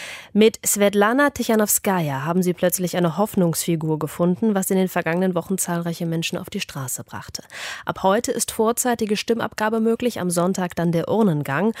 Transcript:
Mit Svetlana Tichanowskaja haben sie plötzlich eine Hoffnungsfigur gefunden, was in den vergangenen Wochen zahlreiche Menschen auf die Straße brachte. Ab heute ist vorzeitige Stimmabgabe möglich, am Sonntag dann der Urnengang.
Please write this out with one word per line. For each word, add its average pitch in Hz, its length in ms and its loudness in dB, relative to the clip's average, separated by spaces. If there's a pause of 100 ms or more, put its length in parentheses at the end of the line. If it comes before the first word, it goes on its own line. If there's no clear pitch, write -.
(340)
Mit 214 300 6
Svetlana 202 680 4
Tichanowskaja 190 960 0
haben 175 180 2
sie 180 100 2
plötzlich 180 440 0
eine 170 200 0
Hoffnungsfigur 165 840 0
gefunden, 175 540 0
was 190 160 -2
in 190 80 2
den 185 120 2
vergangenen 180 440 0
Wochen 180 240 -2
zahlreiche 170 480 -4
Menschen 165 320 -4
auf 185 120 -8
die 196 120 -6
Straße 131 440 -8
brachte. - 360 -14 (440)
Ab - 180 -4
heute 208 300 2
ist - 180 -4
vorzeitige 226 640 0
Stimmabgabe 220 640 -2
möglich, 226 400 0
am 180 100 0
Sonntag 175 460 0
dann 170 160 2
der 165 160 0
Urnengang. 175 720 2